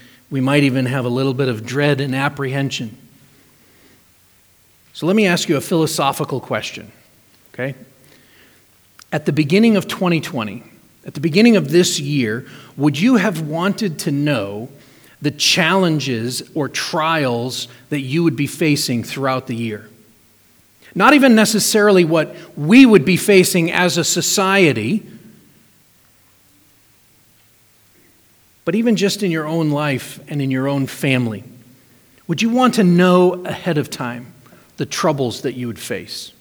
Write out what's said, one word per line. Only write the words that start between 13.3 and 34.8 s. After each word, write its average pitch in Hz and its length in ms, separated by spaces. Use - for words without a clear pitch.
wanted 170 600
to 160 120
know 123 560
the 143 120
challenges 147 1080
or 147 140
trials 135 1000
that 147 100
you 139 240
would 165 140
be 147 100
facing 143 560
throughout 131 460
the 120 80
year? 110 320
Not 220 200
even 269 200
necessarily 208 720
what 156 320
we 208 300
would 202 180
be 180 120
facing 180 560
as 175 260
a 165 60
society, 175 1000
but 165 100
even 226 220
just 190 260
in 190 80
your 160 160
own 156 240
life 147 580
and 147 120
in 135 100
your 131 180
own 139 180
family. 123 560
Would 170 160
you 226 80
want 247 240
to 220 100
know 180 600
ahead 170 340
of 135 120
time 123 420
the - 100